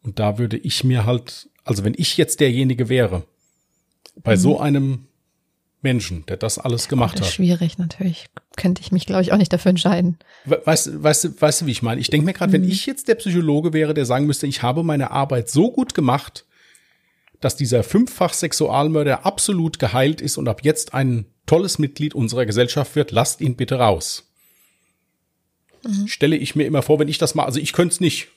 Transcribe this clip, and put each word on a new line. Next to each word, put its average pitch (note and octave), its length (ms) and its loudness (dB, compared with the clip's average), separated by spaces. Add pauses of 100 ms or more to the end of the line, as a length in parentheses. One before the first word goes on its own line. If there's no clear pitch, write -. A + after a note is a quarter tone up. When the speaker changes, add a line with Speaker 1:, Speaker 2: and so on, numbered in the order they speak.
Speaker 1:
Und - 160 -8
da G#2 200 0
würde A#2 180 -2
ich - 280 -4
mir B2 200 2
halt, A#2+ 440 -4 (160)
also G2 200 -2
wenn G#2+ 120 0
ich - 200 -2
jetzt - 240 0
derjenige B2+ 480 2
wäre, G#2 360 0 (920)
bei A2 200 2
Speaker 2:
Mhm. F#2 40 4
Speaker 1:
so C#3 200 4
einem C#3 460 0 (760)
Menschen, G#2 440 -2
der F#2 100 -6
das - 220 -4
alles A#2+ 300 -4
gemacht B2 260 2
Speaker 2:
Das - 60 -2
ist F#2+ 80 0
Speaker 1:
hat. - 60 -4
Speaker 2:
schwierig, F3 440 0
natürlich. F3 480 -4 (300)
Könnte F#3 240 0
ich - 120 -12
mich, F#3 140 0
glaub F#3+ 140 0
ich, F3 120 2
auch G3+ 40 4
nicht F#3+ 160 4
dafür F3+ 180 2
entscheiden. F3 480 2 (280)
Speaker 1:
We-, D3+ 180 2
weißt, D3+ 380 0
weißt D3 220 2
du, D3+ 160 -6
weißt D3+ 200 2
du, E3 60 -4
wie C3+ 60 0
ich - 100 -4
meine? A#2 180 -2
Ich A#2+ 80 -4
denk D3+ 160 2
mir F#3+ 80 0
grad, F#3 200 0
wenn F#3+ 100 4
Speaker 2:
Mhm. F#3 80 2
Speaker 1:
ich F#3+ 160 -4
jetzt C4+ 220 -6
der A3+ 80 4
Psychologe E3 560 0
wäre, D#3 220 2
der C#3 120 0
sagen C3 200 2
müsste, D3 200 -2
ich C#3 160 -4
habe C3 200 0
meine D3 280 -2
Arbeit C3+ 400 -2
so G#3+ 200 4
gut B3 240 -4
gemacht, C#3 500 -2 (960)
dass - 160 -2
dieser A#2+ 260 0
fünffach G3 500 0
Sexualmörder D3 960 0
absolut F3 520 -2
geheilt C3 440 0
ist - 160 -4
und C3+ 100 -2
ab A2 160 -4
jetzt D3+ 300 0
ein B2 320 0 (180)
tolles F3 340 2
Mitglied D3 360 -2
unserer A#2+ 320 -2
Gesellschaft B2 500 0
wird, D3 160 0
lasst A2+ 300 0
ihn C3 140 -2
bitte C3 200 -2
raus. G#2+ 480 0 (1600)
Speaker 2:
Mhm. G3+ 220 -2
Speaker 1:
Stelle D3+ 280 0
ich - 200 -4
mir D3+ 80 2
immer C#3 180 0
vor, D3+ 160 4
wenn D3 100 2
ich D3+ 100 -4
das - 160 0
mal, D#3 100 0
also C3+ 160 -2
ich D3+ 140 -4
könnte F3 180 2
es - 80 -4
nicht. - 360 0